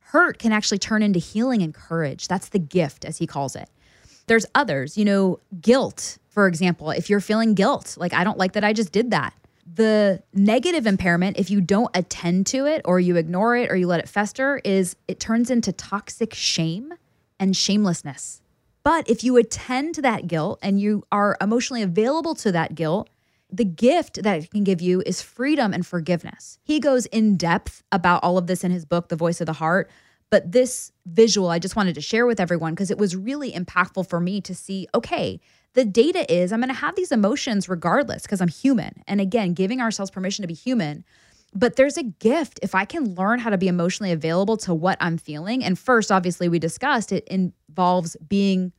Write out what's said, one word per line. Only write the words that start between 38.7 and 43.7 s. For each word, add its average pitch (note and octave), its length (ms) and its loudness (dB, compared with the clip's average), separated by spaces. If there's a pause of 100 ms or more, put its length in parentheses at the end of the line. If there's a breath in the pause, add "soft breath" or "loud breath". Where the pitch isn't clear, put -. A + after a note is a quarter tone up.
And G3+ 140 0
again, G3 320 0
giving F#3+ 300 -2
ourselves G3+ 280 -4
permission G3 320 -6
to F3+ 60 -8
be E3 60 -8
human. F3 500 -4 (500 soft breath)
But A#3 220 2
there's C#4 220 4
a E4+ 60 -4
gift A#3+ 580 0
if G3 120 -6
I F#3+ 120 0
can B3+ 280 -4
learn G3+ 260 0
how A3+ 100 -2
to G3 80 2
be F#3+ 100 2
emotionally F3+ 440 0